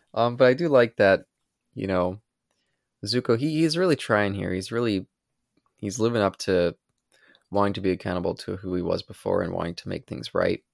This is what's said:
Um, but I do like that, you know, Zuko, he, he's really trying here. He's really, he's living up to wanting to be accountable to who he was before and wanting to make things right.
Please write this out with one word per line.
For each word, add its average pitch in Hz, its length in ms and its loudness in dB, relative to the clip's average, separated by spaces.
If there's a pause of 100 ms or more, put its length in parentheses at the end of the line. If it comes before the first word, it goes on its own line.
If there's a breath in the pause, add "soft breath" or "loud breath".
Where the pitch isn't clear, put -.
(140 soft breath)
Um, 120 220 0
but 127 100 4
I 127 80 8
do 160 140 -2
like 123 300 4
that, 95 240 6 (520)
you 101 140 -8
know, 92 320 0 (840)
Zuko, 117 320 0
he, 143 120 -2 (120)
he's 160 160 0
really 175 180 2
trying 104 380 0
here. 95 200 -4
He's 95 160 -4
really, 113 360 -2 (720)
he's 101 220 -8
living 117 220 2
up 98 180 0
to 87 360 0 (760 soft breath)
wanting 101 260 0
to 101 60 -8
be 95 100 0
accountable 90 440 -4
to 92 220 -10
who 92 180 -6
he 90 60 -2
was 87 220 -2
before 95 380 -4
and 90 120 -4
wanting 87 220 -6
to - 120 -14
make 95 200 -8
things - 280 -12
right. 92 280 0 (100)